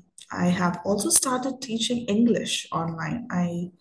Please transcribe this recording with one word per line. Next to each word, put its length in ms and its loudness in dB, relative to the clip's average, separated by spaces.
I 160 0
have 380 2
also 240 2
started 520 2
teaching 460 -2
English 680 2
online. 580 -4
I 400 -2